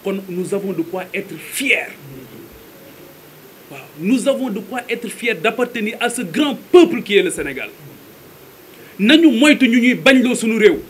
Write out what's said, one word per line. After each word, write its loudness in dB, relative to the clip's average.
Kon -6
nous -6
avons -4
de -4
quoi -6
être -10
fiers. -4
Waaw, -18
nous 0
avons -2
de -6
quoi -10
être -6
fiers -6
d'appartenir -4
à -2
ce -8
grand -2
peuple 6
qui 0
est 4
le -2
Sénégal. -10
Nañu 6
moytu 4
ñu 2
ñuy 4
bañloo 4
suñu -2
réew. 6